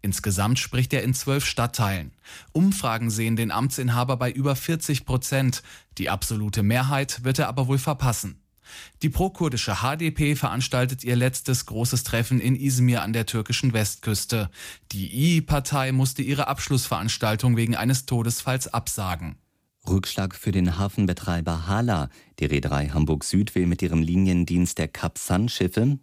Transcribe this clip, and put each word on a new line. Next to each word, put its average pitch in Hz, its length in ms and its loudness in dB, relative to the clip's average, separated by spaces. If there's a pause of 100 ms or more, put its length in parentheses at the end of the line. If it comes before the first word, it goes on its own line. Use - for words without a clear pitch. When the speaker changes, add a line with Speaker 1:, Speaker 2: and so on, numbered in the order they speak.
Speaker 1:
Insgesamt 101 560 0
spricht 123 340 -2
er 135 80 0
in 127 140 0
zwölf - 280 -2
Stadtteilen. 98 680 -2 (400)
Umfragen 127 580 2
sehen 113 260 0
den 113 140 0
Amtsinhaber 123 680 0
bei 123 120 -2
über 135 260 0
vierzig 156 520 -4
Prozent. 131 560 0 (340)
Die 73 140 -2
absolute 107 500 -2
Mehrheit 131 640 0
wird 131 160 0
er 156 80 2
aber 135 180 -2
wohl 139 140 2
verpassen. 131 640 -2 (580)
Die 160 80 2
prokurdische 127 720 -2
H 131 140 0
D 160 160 -2
P 151 240 2
veranstaltet 127 680 -2
ihr 123 120 2
letztes 127 500 0
großes 120 380 0
Treffen 117 360 2
in 127 160 2
Izmir 123 460 4
an 104 120 -2
der 113 120 0
türkischen 120 480 0
Westküste. 107 800 -2 (400)
Die 98 160 -4
İYİ-Partei 143 880 2
musste 131 280 2
ihre 139 260 0
Abschlussveranstaltung 117 1080 0
wegen 117 180 2
eines 131 300 0
Todesfalls 127 680 -2
absagen. 90 680 -6 (500)
Speaker 2:
Rückschlag 95 480 0
für - 160 -4
den 90 260 2
Hafenbetreiber 87 880 -2
Hala. 98 440 0 (300)
Die 78 60 0
Reederei 71 440 0
Hamburg 76 340 2
Süd - 320 0
will 90 100 4
mit 87 160 2
ihrem 80 220 2
Liniendienst 87 720 2
der 80 120 -2
Kap-San-Schiffe 104 1120 0